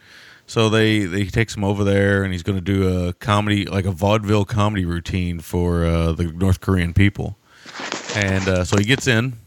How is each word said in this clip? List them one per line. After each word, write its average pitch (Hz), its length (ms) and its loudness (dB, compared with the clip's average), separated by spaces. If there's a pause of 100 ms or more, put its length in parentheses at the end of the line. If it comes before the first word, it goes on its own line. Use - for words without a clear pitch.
(480)
So 110 220 2
they, 110 360 4
they, 92 180 -2
he 92 80 -4
takes 113 260 0
him 104 80 -4
over 101 180 0
there, 98 400 2
and 95 80 -2
he's 87 120 -6
gonna 95 180 -2
do 92 460 0
a 87 60 -4
comedy, 104 520 0
like 92 200 -2
a 98 60 0
vaudeville 101 540 2
comedy 104 400 0
routine 85 540 -4
for, 87 440 0
uh, 82 300 2
the 85 120 -2
North 87 360 0
Korean 87 320 0
people. 98 440 0 (800)
And, 95 320 0
uh, 90 160 2
so 104 140 0
he 101 80 2
gets 131 220 0
in, 120 260 2 (140)